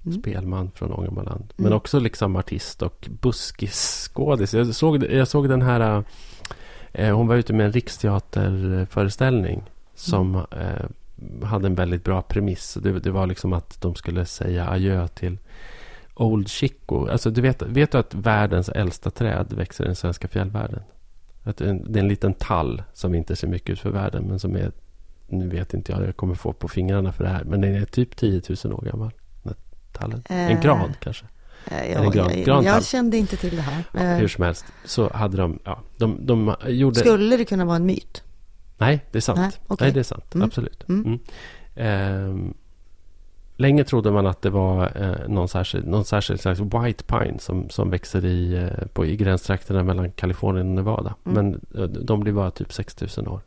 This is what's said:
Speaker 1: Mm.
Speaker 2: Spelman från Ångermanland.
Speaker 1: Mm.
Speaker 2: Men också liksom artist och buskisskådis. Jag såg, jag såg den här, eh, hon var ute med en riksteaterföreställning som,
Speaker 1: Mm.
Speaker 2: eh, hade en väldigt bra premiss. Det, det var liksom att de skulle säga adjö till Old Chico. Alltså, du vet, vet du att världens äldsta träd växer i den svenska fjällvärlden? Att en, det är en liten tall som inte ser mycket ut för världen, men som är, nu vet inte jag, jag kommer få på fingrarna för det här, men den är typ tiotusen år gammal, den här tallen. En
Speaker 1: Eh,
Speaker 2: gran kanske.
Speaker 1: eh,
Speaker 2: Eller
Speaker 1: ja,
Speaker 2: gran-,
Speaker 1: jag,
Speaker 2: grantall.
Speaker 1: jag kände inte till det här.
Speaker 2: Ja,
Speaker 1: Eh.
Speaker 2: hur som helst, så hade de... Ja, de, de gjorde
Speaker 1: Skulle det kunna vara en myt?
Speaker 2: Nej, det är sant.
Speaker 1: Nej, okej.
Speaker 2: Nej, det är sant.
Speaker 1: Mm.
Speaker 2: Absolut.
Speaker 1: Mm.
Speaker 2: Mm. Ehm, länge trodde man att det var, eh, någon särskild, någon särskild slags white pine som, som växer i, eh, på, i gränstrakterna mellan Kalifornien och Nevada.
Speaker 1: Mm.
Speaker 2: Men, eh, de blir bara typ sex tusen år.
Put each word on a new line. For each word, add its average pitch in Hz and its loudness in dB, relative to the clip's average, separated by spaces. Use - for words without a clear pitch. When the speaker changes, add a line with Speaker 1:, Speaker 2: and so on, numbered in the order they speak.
Speaker 1:
Mm. 170 -4
Speaker 2:
Spelman 92 -4
från - -6
Ångermanland. 92 -6
Speaker 1:
Mm. - -16
Speaker 2:
Men 107 4
också 107 2
liksom 104 0
artist - -4
och - -6
buskisskådis. - -2
Jag 117 2
såg, 151 4
jag 135 4
såg 143 2
den 131 4
här, 113 4
eh, 104 4
hon 117 4
var 117 6
ute 117 2
med 107 4
en 101 2
riksteaterföreställning 95 0
som, 92 0
Speaker 1:
Mm. 92 0
Speaker 2:
eh, - -8
hade 98 0
en 95 2
väldigt 90 0
bra 92 0
premiss. - -2
Det, 95 0
det 101 0
var 95 2
liksom 92 -2
att - -4
de 87 -2
skulle 87 -2
säga 87 -2
adjö 92 2
till 90 -6
Old 110 2
Chico. - -2
Alltså, 127 2
du 117 2
vet, 127 2
vet 139 2
du 135 4
att - 0
världens 101 2
äldsta - -2
träd 101 -2
växer 98 -4
i - 0
den 90 0
svenska - -4
fjällvärlden? 101 -4
Att - -6
en, 98 -2
det 107 2
är 98 4
en 98 4
liten 98 2
tall 76 0
som 90 -2
inte 85 0
ser - -4
mycket 90 -4
ut 92 -4
för 101 -4
världen, 98 -2
men 98 -4
som 95 -2
är, 92 -2
nu 92 -2
vet 87 -4
inte 95 -4
jag, 95 -2
jag 92 -4
kommer 92 -2
få 113 -4
på - -8
fingrarna 95 0
för 90 -4
det 92 0
här, 92 -4
men 101 0
den 98 2
är 101 0
typ - -2
tiotusen 98 -2
år 104 -6
gammal, 110 -4
den - -8
här - -12
tallen. 117 -6
En 175 0
Speaker 1:
Eh, - 4
Speaker 2:
gran 113 4
kanske. - -8
Speaker 1:
eh, 73 -6
Speaker 2:
Eller 101 2
Speaker 1:
ja, 101 6
Speaker 2:
gran-, 90 4
Speaker 1:
jag, 92 -2
Speaker 2:
grantall. 139 6
Speaker 1:
jag 226 4
kände 233 2
inte 202 0
till 175 -2
det 160 -4
här. 147 -4
Speaker 2:
Ja, - -4
Speaker 1:
Eh. 175 2
Speaker 2:
hur 104 4
som - 0
helst, 87 -2
så - 0
hade 101 0
de... 90 0
Ja, 98 -8
de, 110 0
de 110 4
gjorde 131 4
Speaker 1:
Skulle 220 6
det 233 2
kunna 190 0
vara 170 2
en 170 2
myt? - -2
Speaker 2:
Nej, 135 2
det 110 -2
är - 2
sant. - 2
Speaker 1:
Nej, 98 2
okej. 185 0
Speaker 2:
Nej, 135 6
det 139 4
är 113 0
sant. - -8
Speaker 1:
Mm. 185 2
Speaker 2:
Absolut. - -6
Speaker 1:
Mm. 190 2
Speaker 2:
Mm. 117 0
Ehm, 98 -2
länge 139 6
trodde 110 4
man 101 4
att 92 0
det 98 4
var, 92 4
eh, 92 -2
någon 92 2
särskild, - -2
någon 98 2
särskild - 0
slags - 0
white 113 -2
pine - 0
som, 92 -4
som 95 0
växer 90 0
i, 90 2
eh, 90 -2
på, 87 0
i 87 0
gränstrakterna 95 2
mellan 90 0
Kalifornien 92 0
och 92 0
Nevada. 104 -2
Speaker 1:
Mm. 180 0
Speaker 2:
Men, 101 0
eh, 92 0
de 104 0
blir 104 0
bara 98 0
typ - -8
sex - -8
tusen 104 -6
år. 92 -6